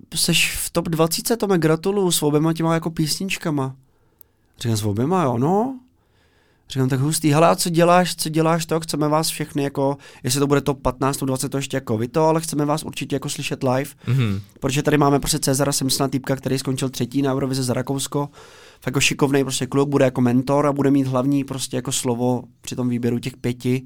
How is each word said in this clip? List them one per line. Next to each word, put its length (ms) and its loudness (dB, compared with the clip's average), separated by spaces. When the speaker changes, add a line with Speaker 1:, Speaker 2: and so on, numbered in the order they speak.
Speaker 1:
seš 420 0
v 140 -6
top 180 -2
dvacítce, 480 0
Tome, 220 2
gratuluju, 520 2
s 120 -2
oběma 300 2
těma 220 0
jako 160 -4
písničkama.“ 880 -4
Říkám: 160 -2
„S 80 -2
oběma, 400 0
jo, 140 0
no.“ 400 0
Říkám: 180 0
„Tak 120 0
hustý. 320 2
Hele, 160 6
a 80 4
co 140 -2
děláš, 460 4
co 120 -4
děláš 380 0
to? 140 -2
Chceme 280 -2
vás 200 2
všechny 340 -4
jako, 340 -2
jestli 180 -2
to 60 4
bude 140 4
top 220 -2
patnáct, 340 -2
top 120 -4
dvacet, 200 -2
to 100 -4
ještě 180 -4
jako 220 -2
vy 100 -2
to, 160 2
ale 160 2
chceme 240 -2
vás 180 0
určitě 340 -6
jako 120 -6
slyšet 340 -6
live.“ 280 0
Speaker 2:
Mhm. 340 0
Speaker 1:
Protože 220 -2
tady 160 4
máme 220 4
prostě 180 -2
Cezara 340 0
Simpsona, 360 -2
týpka, 280 -2
který 220 -2
skončil 300 -4
třetí 340 -2
na 120 0
Eurovize 280 -2
za 120 -2
Rakousko. 540 -4
Fakt 60 -18
jako 140 -2
šikovnej 440 2
prostě 220 -4
kluk, 220 2
bude 160 4
jako 160 2
mentor 460 4
a 60 2
bude 180 2
mít 160 4
hlavní 380 0
prostě 320 -6
jako 160 -6
slovo 500 -2
při 160 -12
tom 120 0
výběru 300 0
těch 180 -8
pěti 500 -2